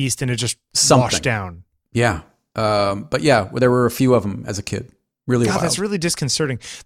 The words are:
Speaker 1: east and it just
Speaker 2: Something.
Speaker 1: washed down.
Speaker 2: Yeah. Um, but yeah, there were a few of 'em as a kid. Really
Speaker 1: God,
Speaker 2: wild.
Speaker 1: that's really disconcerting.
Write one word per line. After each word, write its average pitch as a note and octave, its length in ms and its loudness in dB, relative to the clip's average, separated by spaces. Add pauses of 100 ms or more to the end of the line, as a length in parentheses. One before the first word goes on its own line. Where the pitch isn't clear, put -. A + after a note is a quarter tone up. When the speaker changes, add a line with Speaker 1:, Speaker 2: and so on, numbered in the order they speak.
Speaker 1:
east C3 220 -2
and B2+ 80 0
it B2 60 -2
just A#2+ 200 -4 (160)
Speaker 2:
Something. C3 300 4
Speaker 1:
washed G#2 200 -2
down. F#2+ 420 -4 (280)
Speaker 2:
Yeah. A2+ 300 0 (320)
Um, G#2 560 0
but B2+ 100 -2
yeah, A2+ 320 2
there B2 180 2
were B2 140 4
a A2+ 60 2
few B2+ 240 2
of G#2 100 2
'em G2+ 220 -6
as G#2+ 120 -6
a G2+ 40 -6
kid. - 280 -8 (380)
Really A#2+ 180 2
Speaker 1:
God, - 100 2
Speaker 2:
wild. - 80 -2
Speaker 1:
that's E3 160 -2
really G3+ 180 -2
disconcerting. D3+ 640 -4 (260)